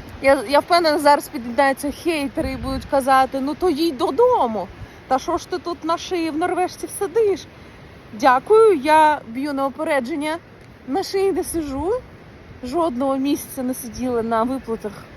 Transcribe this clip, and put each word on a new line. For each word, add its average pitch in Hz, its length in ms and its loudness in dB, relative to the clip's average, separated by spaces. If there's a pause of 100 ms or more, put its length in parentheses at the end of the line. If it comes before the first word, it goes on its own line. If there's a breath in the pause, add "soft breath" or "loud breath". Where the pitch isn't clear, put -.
(220 loud breath)
Я, 277 180 4 (100)
я 285 100 4
впевнена, 330 400 2
зараз 285 280 4
підійдуться 269 640 -2
хейтери 285 600 -4
і 262 60 -8
будуть 262 280 -6
казати: 262 560 2
"Ну 285 140 -4
то 370 140 0
їдь 311 280 0
додому, 294 680 2 (400 loud breath)
та 262 120 0
що 349 180 -4
ж - 120 -8
ти 359 80 -6
тут 339 260 -10
на 330 140 -2
шиї 339 320 -4
в 294 80 -6
Норвежців 349 520 -4 (100)
сидиш?" 403 460 0 (720 loud breath)
Дякую, 349 580 6
я 302 500 4
б'ю 269 260 -6
на 269 120 -2
опередження. 294 720 -4 (500)
На 311 160 -2
шиї 392 280 0
не 320 120 -2
сижу, 302 480 -4 (720)
жодного 269 540 -2
місяця 277 460 -4
не 254 100 -2
сиділа 233 500 -4
на 226 200 0
виплатах 226 480 -6 (260)